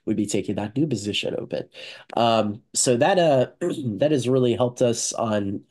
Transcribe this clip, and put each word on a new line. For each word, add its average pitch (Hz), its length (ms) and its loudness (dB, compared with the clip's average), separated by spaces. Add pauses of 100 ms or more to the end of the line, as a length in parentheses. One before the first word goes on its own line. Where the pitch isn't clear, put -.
would 110 120 -2
be 104 100 -2
taking 104 300 -4
that 104 200 -6
new 147 80 0
position 104 540 -4
open. - 280 -8 (480)
Um, 110 460 2 (140)
so 123 220 2
that, 170 220 4
uh, 139 360 4
<clears throat> 131 420 -4
that 151 140 2
has 123 180 0
really 127 260 4
helped 123 280 0
us 117 300 0
on, 104 580 -2